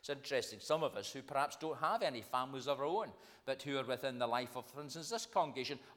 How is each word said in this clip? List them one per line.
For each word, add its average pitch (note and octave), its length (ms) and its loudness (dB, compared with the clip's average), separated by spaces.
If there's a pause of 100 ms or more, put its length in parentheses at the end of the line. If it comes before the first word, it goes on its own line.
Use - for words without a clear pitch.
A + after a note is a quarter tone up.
It's - 60 -6
interesting, C3+ 500 0
some D#3+ 240 2
of C3+ 140 0
us G2+ 160 -6
who C3+ 80 -6
perhaps C#3 340 0
don't D3 240 -4
have F#3 220 2
any C#3 220 0
families C3 440 0
of C3+ 140 2
our C#3+ 40 2
own, F#3+ 220 0 (380)
but C3+ 160 0
who C#3 160 0
are C3 80 2
within B2 340 0
the B2 80 4
life B2 300 0
of, A#2+ 80 -6
for C#3+ 160 -10
instance, D3 280 -8
this A3 160 -2
congregation C3+ 540 0 (180)